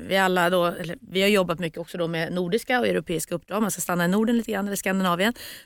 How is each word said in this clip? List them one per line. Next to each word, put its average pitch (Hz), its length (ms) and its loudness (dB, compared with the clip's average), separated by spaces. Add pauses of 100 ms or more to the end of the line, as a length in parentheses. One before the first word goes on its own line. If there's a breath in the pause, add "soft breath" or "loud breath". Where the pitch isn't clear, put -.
vi 190 80 0
alla 185 340 4
då, 180 160 2
eller 170 340 -4
vi 190 220 -2
har 196 60 4
jobbat 180 300 2
mycket 170 200 -6
också 170 200 -10
då 165 100 0
med 165 240 -2
nordiska 185 480 0
och 220 60 0
europeiska 175 480 -2
uppdrag. 196 280 -4
Man 196 80 0
ska - 100 -6
stanna 175 240 0
i 175 40 2
Norden 220 280 2
lite 226 160 -2
grann, 202 140 -2
eller 202 100 -4
Skandinavien. 190 580 0 (320 loud breath)